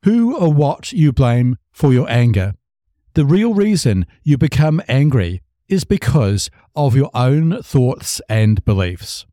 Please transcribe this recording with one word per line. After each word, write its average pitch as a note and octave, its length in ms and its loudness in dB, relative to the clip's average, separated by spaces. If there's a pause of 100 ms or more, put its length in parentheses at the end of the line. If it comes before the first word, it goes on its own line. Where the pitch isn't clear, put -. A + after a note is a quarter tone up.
who A#3 320 0
or F3 160 0
what C#3+ 400 -2
you D3+ 220 2
blame B2 420 0 (160)
for C#3 220 0
your B2+ 160 0
anger, A2 440 0 (600)
the D#3 100 2
real G3+ 300 0
reason F3+ 520 0 (180)
you C#3+ 140 2
become D#3 520 0
angry A#2+ 520 0 (280)
is F#3+ 160 -2
because B2 640 0 (260)
of C#3 220 0
your C#3 160 0
own D#3 500 0
thoughts - 640 -2
and G#2+ 380 0
beliefs? F#2+ 680 -4